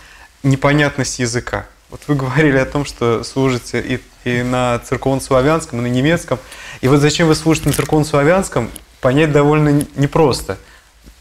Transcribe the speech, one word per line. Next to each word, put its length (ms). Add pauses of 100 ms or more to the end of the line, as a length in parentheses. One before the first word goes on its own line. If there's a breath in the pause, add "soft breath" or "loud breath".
(420 loud breath)
непонятность 800
языка? 480 (240)
Вот 160
вы 80
говорили 420
о 80
том, 200
что 380
служите 580
и, 180 (240)
и 200
на 360
церковно-славянском, 1000
и 20
на 60
немецком. 500 (440 loud breath)
И 60
вот 120
зачем 280
вы 60
служите 360
на 40
церковно-славянском, 960 (320)
понять 300
довольно 380
н-, 260
непросто. 640 (600 soft breath)